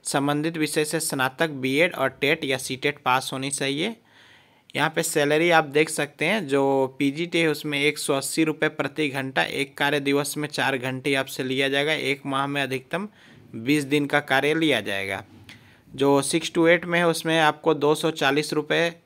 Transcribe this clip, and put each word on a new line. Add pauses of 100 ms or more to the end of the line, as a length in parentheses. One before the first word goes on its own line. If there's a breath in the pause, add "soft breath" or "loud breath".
संबंधित
विषय
से
स्नातक,
बीएड
और (120)
टेट
या
सीटेट
पास
होनी
चाहिए। (800 soft breath)
यहाँ
पे
सैलरी
आप
देख
सकते
हैं,
जो
पीजीटी
है
उसमें
एक
सौ
अस्सी
रुपये
प्रति
घंटा,
एक
कार्य
दिवस
में
चार
घंटे
आपसे
लिया
जाएगा,
एक
माह
में
अधिकतम (480 loud breath)
बीस
दिन
का
कार्य
लिया
जाएगा। (680 loud breath)
जो
सिक्स
to
एट
में
है
उसमें
आपको
दो
सौ
चालीस
रुपये (120)